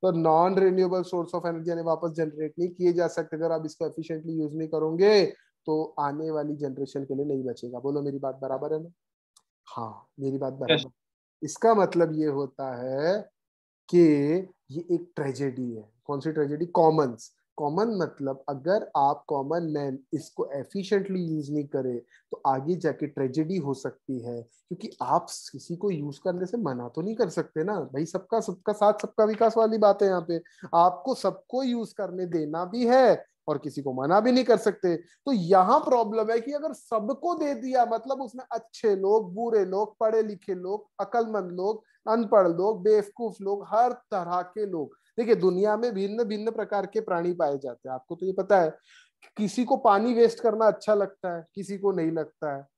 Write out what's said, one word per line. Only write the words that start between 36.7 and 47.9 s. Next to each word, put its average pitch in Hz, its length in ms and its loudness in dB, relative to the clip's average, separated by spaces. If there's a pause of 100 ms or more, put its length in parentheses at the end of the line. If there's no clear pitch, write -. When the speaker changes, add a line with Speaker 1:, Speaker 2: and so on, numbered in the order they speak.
Speaker 1:
सबको 240 640 -4
दे 302 200 -2
दिया, 254 300 2
मतलब 226 360 -4
उसमें 254 300 -12
अच्छे 226 440 0
लोग, 190 380 2
बुरे 220 320 0
लोग, 202 320 -4
पढ़े 220 260 2
लिखे 202 320 -6
लोग, 185 340 -8 (100)
अक्लमंद 208 520 -2
लोग, 190 320 -6 (240)
अनपढ़ 220 400 4
लोग, 180 360 0
बेवकूफ 214 580 0
लोग, 196 260 -4
हर 233 240 2
तरह 180 500 -4
के 208 240 -6
लोग। 170 300 -6 (240)
देखिए 226 160 6
दुनिया 185 420 2
में 233 160 -2
भिन्न 202 300 -2
भिन्न 214 280 -4
प्रकार 208 340 -4
के 190 140 -4
प्राणी 175 340 -2
पाए 151 240 0
जाते 131 320 -10
हैं, 131 40 -8